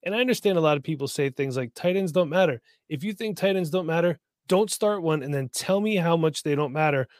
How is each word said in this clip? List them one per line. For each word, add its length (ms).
And 100
I 60
understand 380
a 20
lot 160
of 80
people 240
say 200
things 280
like, 180
"Tight 220
ends 160
don't 180
matter." 300
If 140
you 120
think 220
tight 200
ends 140
don't 160
matter, 340
don't 220
start 300
one 220
and 100
then 220
tell 260
me 140
how 220
much 260
they 140
don't 160
matter 340